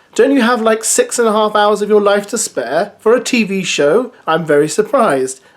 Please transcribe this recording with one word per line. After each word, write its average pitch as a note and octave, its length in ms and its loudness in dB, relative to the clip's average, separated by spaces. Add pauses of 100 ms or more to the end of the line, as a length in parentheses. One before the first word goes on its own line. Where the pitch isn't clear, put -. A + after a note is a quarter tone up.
(160)
Don't B3 160 2
you C4+ 100 2
have, A#3 200 0
like, A3 220 0
six - 360 -2
and A#3+ 80 2
a A3 40 2
half G#3+ 240 0
hours G#3 260 2
of G#3 80 -2
your G#3 120 4
life G3+ 260 0
to A#3+ 100 -8
spare D3+ 600 -4
for A3 180 0
a B3 80 -2
T A#3+ 200 -2
V F#3+ 200 -4
show? E3+ 480 0 (140)
I'm E3 200 -2
very D3+ 220 2
surprised. D3+ 720 -2 (160)